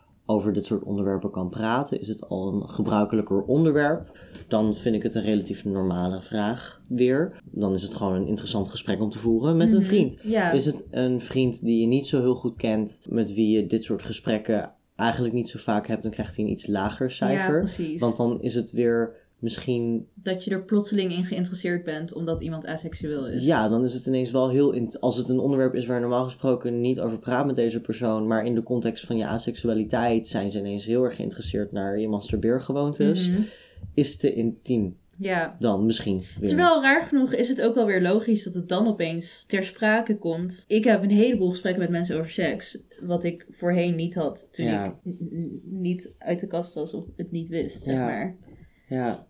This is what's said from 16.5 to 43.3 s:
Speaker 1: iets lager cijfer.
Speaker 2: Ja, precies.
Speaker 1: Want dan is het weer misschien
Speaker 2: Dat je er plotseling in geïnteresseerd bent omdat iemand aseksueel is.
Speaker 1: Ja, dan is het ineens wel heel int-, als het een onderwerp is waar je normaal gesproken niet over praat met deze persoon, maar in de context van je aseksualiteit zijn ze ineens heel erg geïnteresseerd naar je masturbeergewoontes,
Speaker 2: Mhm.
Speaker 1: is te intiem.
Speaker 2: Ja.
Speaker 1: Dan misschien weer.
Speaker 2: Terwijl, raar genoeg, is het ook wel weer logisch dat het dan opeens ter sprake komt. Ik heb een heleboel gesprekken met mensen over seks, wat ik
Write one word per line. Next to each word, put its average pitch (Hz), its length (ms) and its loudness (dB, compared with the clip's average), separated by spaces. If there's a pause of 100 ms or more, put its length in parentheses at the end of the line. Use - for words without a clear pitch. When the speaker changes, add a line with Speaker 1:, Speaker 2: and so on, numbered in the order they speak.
Speaker 1:
iets - 160 -6
lager 104 440 -2
cijfer. 190 440 0
Speaker 2:
Ja, 160 40 4
precies. 175 420 -4
Speaker 1:
Want 117 160 2
dan 120 260 0
is 117 120 -2
het 117 180 -2
weer 117 440 2 (240)
misschien 117 680 -2 (160)
Speaker 2:
Dat 185 220 -4
je 202 60 -6
er 185 140 -2
plotseling 202 480 0
in 180 120 0
geïnteresseerd 175 600 -2
bent 160 280 -6
omdat 165 300 -4
iemand 160 240 -8
aseksueel 151 640 -6
is. 127 180 -2
Speaker 1:
Ja, 117 220 4
dan 117 160 4
is 123 100 0
het 123 120 -8
ineens 127 240 0
wel 131 200 4
heel 139 220 6
int-, 117 280 -4
als 117 160 2
het 123 120 -2
een 127 100 2
onderwerp 131 360 2
is 120 120 -2
waar 123 100 0
je 120 60 0
normaal 123 220 2
gesproken 123 560 0
niet 127 200 2
over 113 180 -2
praat 127 280 0
met 131 100 0
deze 117 240 2
persoon, 110 460 0
maar 110 200 2
in 120 80 0
de 113 80 2
context 117 440 -2
van 117 100 -2
je 110 100 0
aseksualiteit 113 1000 0
zijn 101 220 -2
ze 101 80 -4
ineens 101 280 -4
heel 120 180 2
erg 123 120 -2
geïnteresseerd - 560 -4
naar 101 260 -2
je 110 100 0
masturbeergewoontes, 135 1200 0
Speaker 2:
Mhm. 185 120 2 (540)
Speaker 1:
is - 220 0
te - 180 2
intiem. 113 640 -2 (200)
Speaker 2:
Ja. 185 400 -2
Speaker 1:
Dan 107 280 2
misschien 101 360 0 (160)
weer. 104 100 0
Speaker 2:
Terwijl, 330 340 6
raar 285 220 6
genoeg, 262 280 2
is 247 160 2
het - 140 -2
ook 226 120 4
wel 233 120 4
weer 185 160 2
logisch 214 420 2
dat 180 100 -8
het 170 140 -6
dan 196 180 2
opeens 170 600 -2
ter 190 180 0
sprake 214 540 2
komt. 170 480 -4
Ik 214 180 2
heb 208 180 6
een 202 80 2
heleboel 208 400 4
gesprekken 185 320 -2
met 170 80 0
mensen 170 280 -2
over 160 120 -6
seks, - 480 -4 (240)
wat 175 220 -2
ik 175 260 -6